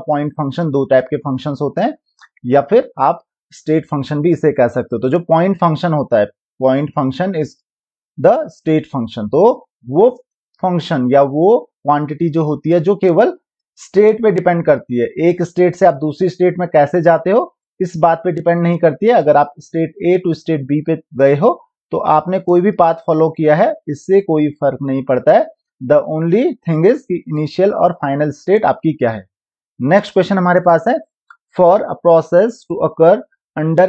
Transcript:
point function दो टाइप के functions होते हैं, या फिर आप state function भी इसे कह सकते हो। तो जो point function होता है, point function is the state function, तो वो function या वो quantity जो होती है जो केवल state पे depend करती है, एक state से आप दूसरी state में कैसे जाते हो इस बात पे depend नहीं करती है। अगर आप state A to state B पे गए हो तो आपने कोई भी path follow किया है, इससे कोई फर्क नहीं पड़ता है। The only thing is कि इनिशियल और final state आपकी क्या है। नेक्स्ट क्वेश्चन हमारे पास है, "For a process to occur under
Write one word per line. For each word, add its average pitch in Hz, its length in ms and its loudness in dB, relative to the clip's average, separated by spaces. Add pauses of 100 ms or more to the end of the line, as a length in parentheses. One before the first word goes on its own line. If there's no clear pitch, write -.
point 147 260 -4
function 151 380 -6
दो 135 140 -2
टाइप 131 240 2
के 147 100 -4
functions 135 420 -8
होते 143 200 -4
हैं, 294 140 -2 (500)
या 127 180 2
फिर 233 280 0 (100)
आप 156 220 0 (300)
state 156 320 -4
function 147 360 -6
भी 170 100 0
इसे 156 220 0
कह 123 160 2
सकते 120 260 -6
हो। 110 40 -6
तो 127 100 -2
जो 151 120 0
point 170 360 0
function 160 360 -2
होता 135 260 0
है, 104 80 0 (320)
point 135 320 2
function 151 440 -4
is 147 140 -4 (680)
the 165 160 4 (160)
state 156 380 -2
function, 113 400 -8
तो 135 140 0 (460)
वो 170 220 2 (540)
function 165 480 -2
या 139 120 4
वो 160 340 2 (260)
quantity 147 460 -2
जो 160 140 -2
होती 151 260 -4
है 175 100 2
जो 185 160 0
केवल 190 380 2 (460)
state 214 440 0
पे 214 80 2
depend 175 340 -2
करती 135 340 -2
है, 117 80 -2 (120)
एक 175 240 0
state 175 320 -2
से 190 100 0
आप 170 100 4
दूसरी 151 340 -4
state 180 300 -2
में 175 100 -4
कैसे 156 320 2
जाते 165 300 2
हो 285 240 -2 (240)
इस 180 180 -6
बात 165 260 2
पे 180 80 -2
depend 170 300 -2
नहीं 170 160 0
करती 165 280 0
है। 233 80 4
अगर 151 240 2
आप - 220 2
state 160 340 -6 (140)
A 180 120 4
to 180 160 -4
state 156 280 -4
B 143 240 -2
पे 160 80 -2 (220)
गए 139 200 4
हो 202 140 2 (400)
तो 165 60 -4 (120)
आपने 165 320 0
कोई 175 200 2
भी 202 120 2
path 165 340 0
follow 160 240 2
किया 151 240 0
है, 233 180 0 (140)
इससे 190 340 0
कोई 156 320 0
फर्क 135 300 -4
नहीं 135 220 -4
पड़ता 131 280 2
है। 254 120 4 (360)
The 143 180 2 (120)
only 170 320 0 (200)
thing 165 240 0
is 262 140 2
कि 175 260 -8
इनिशियल 160 460 -2
और 175 220 0
final 143 380 -4
state 208 320 0
आपकी 147 300 -2
क्या 117 160 -2
है। 104 120 -10 (560)
नेक्स्ट 165 340 0
क्वेश्चन 190 240 0
हमारे 175 240 0
पास 170 260 2
है, 254 80 0 (600)
"For 180 200 4
a - 260 -6
process 175 640 2
to - 240 -8
occur 165 280 4 (420)
under 160 320 2